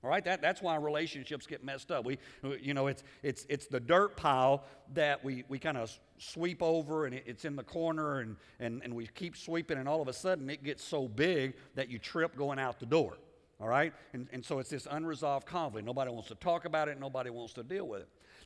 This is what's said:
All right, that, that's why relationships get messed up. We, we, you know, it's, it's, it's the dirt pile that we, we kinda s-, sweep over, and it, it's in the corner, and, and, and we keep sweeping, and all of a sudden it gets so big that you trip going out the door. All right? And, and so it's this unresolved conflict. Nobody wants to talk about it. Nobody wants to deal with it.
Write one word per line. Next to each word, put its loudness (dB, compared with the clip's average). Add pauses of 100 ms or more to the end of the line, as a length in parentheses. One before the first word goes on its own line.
All -4
right, 2
that, 0
that's 2
why 2
relationships -2
get -8
messed -8
up. 0
We, -2 (220)
we, -4
you -2
know, 4
it's, -2 (180)
it's, -2
it's -2
the 0
dirt 6
pile 6 (300)
that 4
we, -4
we -4
kinda 0
s-, -6 (180)
sweep -2
over, 4
and -2
it, -8
it's -10
in -2
the -6
corner, 0
and, -6 (240)
and, -4
and -6
we -6
keep -8
sweeping, -2
and -4
all 4
of 0
a -2
sudden 0
it -8
gets -6
so 0
big 4 (220)
that -2
you -8
trip -2
going 0
out 0
the -8
door. 4 (420)
All -4
right? 4 (200)
And, -8
and -8
so -2
it's -6
this -6
unresolved -2
conflict. -4
Nobody 0
wants -8
to -12
talk 0
about 2
it. -4
Nobody -4
wants -8
to -8
deal -4
with -6
it. -18 (360)